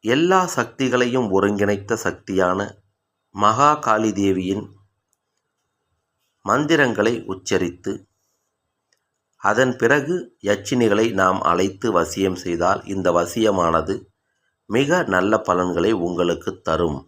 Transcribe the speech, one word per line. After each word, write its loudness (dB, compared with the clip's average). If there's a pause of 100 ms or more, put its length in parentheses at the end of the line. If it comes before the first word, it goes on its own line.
எல்லா 2
சக்திகளையும் -2
ஒருங்கிணைத்த 0
சக்தியான -2 (760)
மகா 4
காளி 0
தேவியின் -2 (1800)
மந்திரங்களை 2 (140)
உச்சரித்து, -4 (1500)
அதன் 2
பிறகு 2 (260)
யட்சினிகளை 2
நாம் 2
அழைத்து 0
வசியம் 0
செய்தால், -2
இந்த -4
வசியமானது 0 (720)
மிக 0
நல்ல 2
பலன்களை 0
உங்களுக்கு -4
தரும். -2